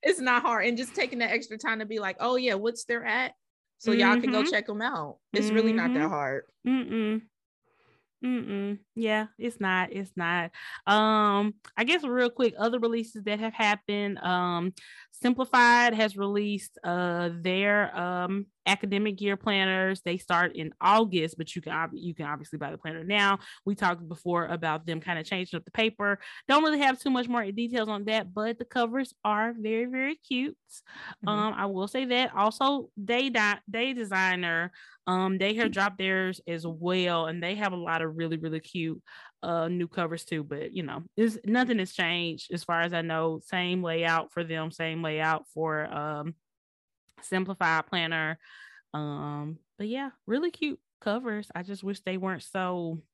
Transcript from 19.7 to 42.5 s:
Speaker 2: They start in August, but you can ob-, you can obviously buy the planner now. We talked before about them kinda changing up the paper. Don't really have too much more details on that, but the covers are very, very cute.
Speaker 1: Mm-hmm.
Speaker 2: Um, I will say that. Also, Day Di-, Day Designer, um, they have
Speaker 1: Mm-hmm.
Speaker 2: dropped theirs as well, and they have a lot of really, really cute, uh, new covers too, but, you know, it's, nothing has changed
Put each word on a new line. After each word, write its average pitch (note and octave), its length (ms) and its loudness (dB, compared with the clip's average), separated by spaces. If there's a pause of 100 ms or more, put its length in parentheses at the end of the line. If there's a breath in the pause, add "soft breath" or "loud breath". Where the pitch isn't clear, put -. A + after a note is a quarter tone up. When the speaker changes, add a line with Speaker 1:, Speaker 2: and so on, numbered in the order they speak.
Speaker 2:
They F3 160 -4
start F3 380 0
in D#3 240 -6
August, F#3 580 4
but D#3+ 180 -8
you F3 60 -6
can D#3 120 -10
ob-, D#3+ 200 -2
you F3 200 -8
can D#3 140 -8
obviously D3+ 320 -8
buy D3 120 -8
the D#3+ 60 -12
planner D#3+ 260 -10
now. G3 360 2 (260 loud breath)
We G3+ 80 0
talked F3 340 0
before E3+ 380 -2
about D#3+ 400 -2
them E3 160 -4
kinda E3+ 220 -4
changing F3+ 340 -4
up E3 80 -8
the - 60 -20
paper. G3+ 480 0 (280 loud breath)
Don't D4 160 6
really D4+ 160 2
have C4 200 4
too C#4 100 -2
much B3 180 2
more A#3+ 240 0
details A#3 380 -2
on G#3 160 -4
that, G#3 280 0
but A3+ 260 -4
the A#3+ 60 -8
covers B3 480 -2 (100)
are G#3+ 340 2
very, A3 280 -2
very C4 320 -2
cute. B3+ 380 -4 (680 loud breath)
Speaker 1:
Mm-hmm. - 40 -2
Speaker 2:
Um, G#3 260 0
I G3 100 -2
will G3 220 -2
say C4 180 -2
that. B3 300 0
Also, B3+ 540 2 (140)
Day A#3+ 260 0
Di-, G#3 300 2 (100)
Day A#3 240 -2
Designer, F#3 800 0 (360 loud breath)
um, F#3 320 2
they G3 160 2
have A3+ 140 0
Speaker 1:
Mm-hmm. - 40 -6
Speaker 2:
dropped G3 240 0
theirs F#3 500 0
as E3+ 200 -6
well, E3+ 580 0
and E3 160 -6
they F3 140 -4
have G#3 180 -2
a F3+ 40 -6
lot E3 260 -2
of D#3+ 120 -4
really, E3 220 -2
really D#3+ 220 -4
cute, D#3+ 420 -6 (420 loud breath)
uh, E3+ 240 0
new F3 200 -2
covers E3 380 -4
too, D#3 180 -4
but, D3 300 -8
you F#3 100 -4
know, D#3+ 200 -8 (140)
it's, A3 280 4
nothing A#3+ 340 2
has F#3 140 -2
changed E3+ 600 -2